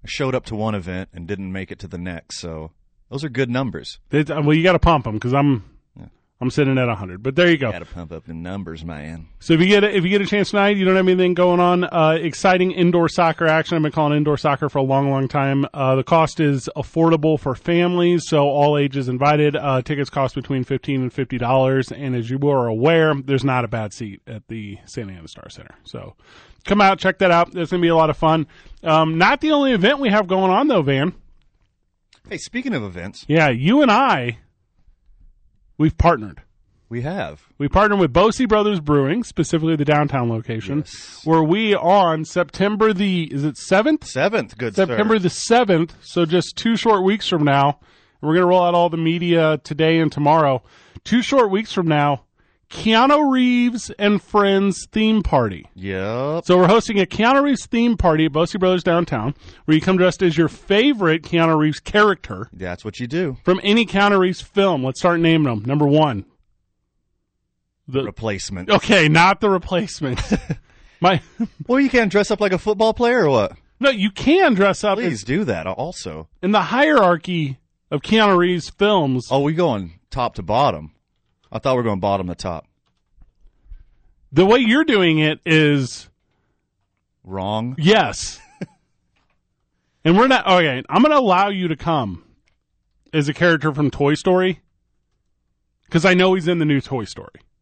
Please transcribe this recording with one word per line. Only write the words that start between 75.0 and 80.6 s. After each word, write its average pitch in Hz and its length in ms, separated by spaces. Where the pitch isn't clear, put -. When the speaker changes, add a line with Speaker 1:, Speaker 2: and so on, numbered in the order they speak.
Speaker 2:
as 101 100
Speaker 1:
do 139 200
that 87 220
also. 90 600
Speaker 2:
in 190 100
the 208 100
hierarchy 180 960
of 147 120
Keanu 214 340
Reeves 175 340
films. 151 580
Speaker 1:
Oh, 135 120
we 151 140
going 110 440
top 123 260
to 101 60
bottom. 92 500